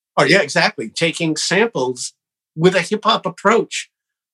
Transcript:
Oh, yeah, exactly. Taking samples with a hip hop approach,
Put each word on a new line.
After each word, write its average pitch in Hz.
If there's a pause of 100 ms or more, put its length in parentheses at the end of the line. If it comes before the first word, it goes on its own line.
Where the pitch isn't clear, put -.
(160)
Oh, 151
yeah, 165
exactly. 160
Taking 165
samples 160 (400)
with 175
a 185
hip 208
hop 208
approach, - (440)